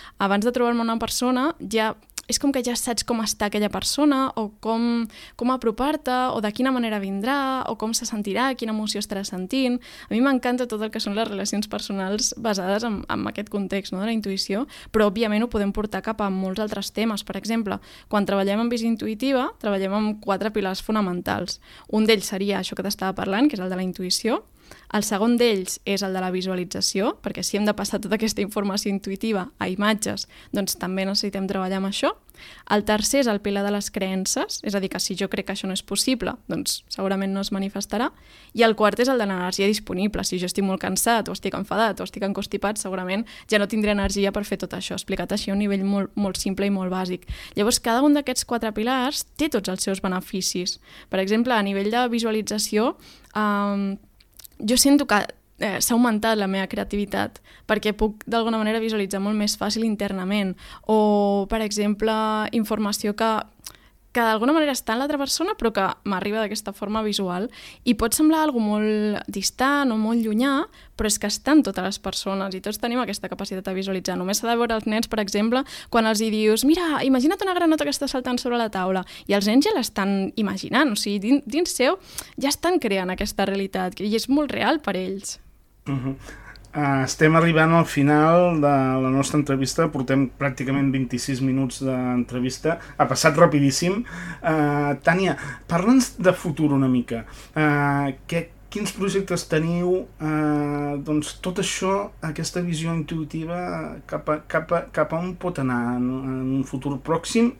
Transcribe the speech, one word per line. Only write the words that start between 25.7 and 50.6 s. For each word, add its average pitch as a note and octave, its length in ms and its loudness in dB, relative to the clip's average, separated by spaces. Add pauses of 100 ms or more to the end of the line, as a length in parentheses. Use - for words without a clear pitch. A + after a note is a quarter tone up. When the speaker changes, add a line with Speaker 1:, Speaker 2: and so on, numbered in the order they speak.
Speaker 1:
és G3 200 0
el F#3+ 100 -2
de F#3 80 -2
la F3+ 100 -2
visualització, F#3 800 -2 (100)
perquè F#3+ 220 -6
si G3+ 140 -2
hem G#3 80 0
de G#3 100 2
passar G3+ 240 -4
tota G3+ 160 -2
aquesta G#3+ 240 -2
informació G3+ 480 -2
intuïtiva G3 600 -4 (120)
a F#3+ 80 -2
imatges, G3+ 560 -2 (300)
doncs G3 260 -2
també F#3 240 -2
necessitem G3 440 -2
treballar F#3+ 280 -2
amb G3 140 -2
això. D4 240 0 (560)
El G#3 160 2
tercer G#3+ 320 2
és B3 80 4
el G#3 160 0
pilar G3+ 220 -2
de G3+ 80 0
les G3+ 180 -4
creences, F#3+ 720 -2
és G3+ 100 -4
a G3+ 60 0
dir, F#3 100 -2
que F#3 140 -4
si G3 160 -4
jo G3 100 -2
crec G3+ 200 -6
que F#3+ 40 -2
això G3+ 140 -6
no F#3 80 -4
és - 80 -6
possible, G3+ 500 -2 (140)
doncs - 320 -4 (100)
segurament G3 460 -2
no G3 80 -2
es - 100 -6
manifestarà. G3+ 560 -4 (460)
I A3+ 100 6
el A3 140 4
quart G#3 240 4
és C4+ 80 2
el B3 80 2
de G#3 80 0
l'energia F#3 400 0
disponible. G3+ 560 -2
Si F#3 160 -2
jo F3+ 80 -4
estic G3 180 -2
molt F#3+ 160 -2
cansat, G3 480 0
o F#3 60 -6
estic - 240 -4
enfadat, G3+ 400 0
o F3+ 80 -6
estic G#3 180 -10
encostipat, G3+ 560 -4
segurament F#3 460 -4 (240)
ja G#3+ 80 6
no G3+ 80 0
tindré G#3 260 0
energia G3 380 0
per G#3 160 -4
fer F#3+ 160 -4
tot F3+ 140 -8
això, - 200 -8
explicat F#3+ 380 -4
així G#3 160 -4
a G3 60 0
un G#3 40 0
nivell G3 240 0
molt, G3 300 -2
molt G3 240 -2
simple G3 260 -2
i G3+ 80 2
molt F#3 200 -2
bàsic. F3+ 340 -4 (320)
Llavors, A3 240 2
cada A#3 240 2
un D4 100 6
d'aquests - 320 -4
quatre A3+ 240 -2
pilars B3+ 520 -2 (120)
té D4+ 140 0
tots G3+ 180 -2
els F#3+ 140 -4
seus F#3+ 180 -2
beneficis. F#3 760 -4 (320)